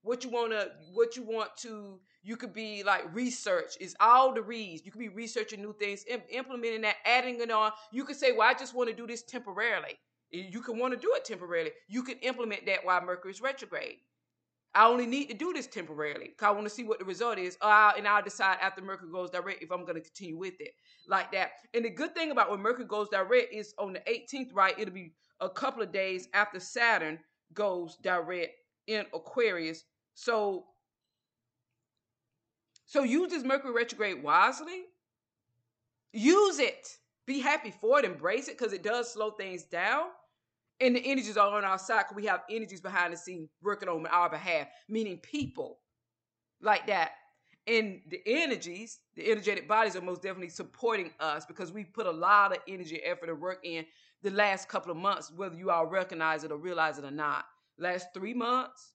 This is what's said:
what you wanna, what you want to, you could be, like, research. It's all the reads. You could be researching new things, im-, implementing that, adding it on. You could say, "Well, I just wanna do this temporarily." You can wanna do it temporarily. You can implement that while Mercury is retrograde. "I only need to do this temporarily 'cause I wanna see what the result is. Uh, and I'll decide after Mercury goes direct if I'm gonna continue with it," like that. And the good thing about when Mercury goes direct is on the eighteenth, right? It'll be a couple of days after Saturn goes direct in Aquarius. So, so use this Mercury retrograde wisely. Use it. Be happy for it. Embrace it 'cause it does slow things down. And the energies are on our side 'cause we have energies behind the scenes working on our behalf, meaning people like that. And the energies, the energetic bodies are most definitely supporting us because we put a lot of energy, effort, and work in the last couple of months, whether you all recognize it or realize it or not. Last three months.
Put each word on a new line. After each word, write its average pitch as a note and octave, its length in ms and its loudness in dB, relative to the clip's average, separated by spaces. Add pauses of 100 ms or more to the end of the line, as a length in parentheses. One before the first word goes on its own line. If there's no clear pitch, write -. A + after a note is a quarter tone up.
what B3 200 -2
you B3+ 60 -8
wanna, A3+ 380 0 (260)
what A3+ 220 4
you B3+ 80 -10
want A3 340 -4
to, G#3 420 -12 (220)
you A3 160 -10
could A3 160 -12
be, G#3+ 300 -8
like, F#3+ 200 2 (100)
research. A3 680 -2
It's F3 200 -12
all B3+ 340 10
the A3+ 80 -2
reads. G3+ 440 -8
You F#3+ 60 -18
could G#3+ 80 -18
be A3+ 100 -8
researching A3 520 -6
new G#3+ 120 -10
things, G3+ 340 -6
im-, B3 220 -6
implementing A#3 520 -6
that, G#3+ 240 0
adding B3 360 2
it A#3 80 -4
on. G#3+ 220 2 (200)
You C4+ 140 -4
could C4+ 120 -10
say, B3+ 160 4
"Well, A3 140 6
I B3+ 60 8
just B3 220 -6
wanna A#3 180 0
do A#3 140 -10
this A#3 160 -10
temporarily." G#3 760 -4 (320)
You F#3+ 320 -10
can A#3 180 -6
wanna B3 180 0
do G4+ 160 2
it - 120 -2
temporarily. E3+ 460 -4 (160)
You A#3 160 -4
can B3+ 160 -10
implement A3+ 460 -4
that F#3+ 180 0
while F3+ 180 2
Mercury F3+ 300 -6
is G3 100 -14
retrograde. F3 580 -6 (760)
"I G#3+ 140 10
only B3 180 6
need C#4 220 -4
to D#4+ 80 -8
do E4 180 -4
this C4 140 -6
temporarily D3+ 640 -8
'cause - 180 0
I G#3 40 6
wanna G#3 180 0
see A#3+ 140 -10
what G#3+ 140 -2
the G3 80 -8
result G3+ 320 -2
is. F3+ 240 -6
Uh, G#3 340 10
and G#3 120 -2
I'll G#3 160 4
decide G3 360 2
after F#3+ 220 -2
Mercury F#3 300 -12
goes F3+ 180 -6
direct F3+ 320 -6
if E3 100 -10
I'm F3 140 -6
gonna E3 160 -6
continue E3 340 -12
with F#3 240 -10
it," - 160 -14 (320)
like F#3+ 260 2
that. F#3 180 2 (220)
And A#3 120 0
the G3+ 60 -2
good D#4+ 240 -4
thing E4 160 0
about A#3 180 6
when G3+ 120 -2
Mercury A#3+ 260 0
goes G#3 220 -2
direct G#3+ 440 4
is G#3 240 -10
on G3 160 -4
the - 160 -8
eighteenth, B3 440 -4
right? G3 240 4
It'll F#3+ 160 -6
be F3+ 200 -14 (260)
a F#3 100 -4
couple A#3+ 340 -2
of F3 80 -6
days F#3+ 420 -2
after G3+ 260 2
Saturn F3+ 640 0 (300)
goes F3+ 440 -2
direct F3+ 600 -2 (300)
in G#3 260 -2
Aquarius. E3+ 720 -2 (300)
So, G#3 520 -2 (2250)
so C#4+ 180 2
use D#4 280 2
this D4+ 120 -4
Mercury C4+ 280 0
retrograde G#3 520 -2
wisely. C4 600 4 (1300)
Use E4+ 480 6
it. - 380 -2 (280)
Be C4+ 140 -4
happy C#4+ 320 0
for C4 280 4
it. B3+ 60 2
Embrace F#3 420 -2
it C#4+ 100 -14
'cause G#3+ 160 -4
it F3+ 80 -8
does A3+ 300 -2
slow G#3+ 200 -2
things F#3+ 340 -10
down. A#3+ 460 0 (680)
And B3 160 6
the B3 40 2
energies B3 380 -2
are G3+ 120 8
on G#3 140 0
our F#3+ 160 0
side G#3 260 2
'cause G3 100 -12
we G#3 100 -6
have F#3 240 0
energies G#3 320 -8
behind F3+ 320 0
the E3 40 -10
scenes E3+ 320 -12 (120)
working G3 280 -2
on D#3+ 180 -2
our F3 220 4
behalf, D#3+ 380 -2 (200)
meaning G#3 320 -4
people - 600 -8 (800)
like G#3 260 4
that. F#3 300 0 (480)
And G#3+ 420 0
the E3+ 200 -10
energies, A3 720 -2 (160)
the F3 160 0
energetic G3 360 0
bodies G#3+ 280 4
are F3+ 60 -6
most F3+ 200 -6
definitely F#3 280 -8
supporting F3+ 720 -4
us D#3 260 -2
because E3 260 -12
we G3+ 140 -10
put G#3 200 -6
a F3 60 0
lot F#3+ 440 6
of - 120 -8
energy, F3 340 -10
effort, F3 280 -4
and D#3+ 100 -6
work F#3 240 -6
in E3 240 -8 (340)
the G3 100 -4
last G3 360 2
couple F#3 240 -4
of D#3+ 60 -6
months, F#3 340 -2
whether F3 240 -8
you F#3 140 -6
all E3+ 160 4
recognize D#3+ 580 0
it D#3 80 -8
or D3 60 -6
realize D#3+ 400 0
it C#3+ 80 -12
or C#3 60 -10
not. D3 340 -2 (320)
Last F3+ 360 -4
three G3 200 -6
months. B3 600 -2